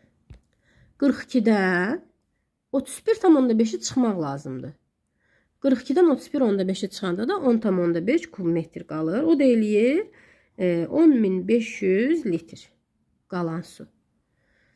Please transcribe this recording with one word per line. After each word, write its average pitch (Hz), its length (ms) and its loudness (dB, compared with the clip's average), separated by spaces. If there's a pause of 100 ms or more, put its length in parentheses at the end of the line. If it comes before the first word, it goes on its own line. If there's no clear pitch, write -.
(1000)
qırx 277 240 0
ikidən 202 760 0 (720)
otuz - 360 -6
bir 453 140 2
tam 349 160 6
onda 240 220 2
beşi 233 220 -2
çıxmaq 220 400 -2
lazımdır. 139 520 -10 (880)
Qırx 262 200 0
ikidən 330 280 4
otuz - 220 -4
bir 285 80 -2
onda 202 260 0
beşi 190 220 -4
çıxanda 190 380 -6
da 403 100 -2
on 254 200 2
tam 196 220 0
onda 170 280 0
beş 330 240 0
kub 180 140 -8
metr 165 420 -4
qalır. 160 360 -4
O 330 160 2
da 285 40 2
eləyir, 240 640 2 (520)
e, 170 300 -2
on 320 200 4
min 190 380 2
beş 226 340 -2
yüz 240 440 0
litr - 440 -6 (580)
qalan 170 340 -6
su. - 260 -18 (880)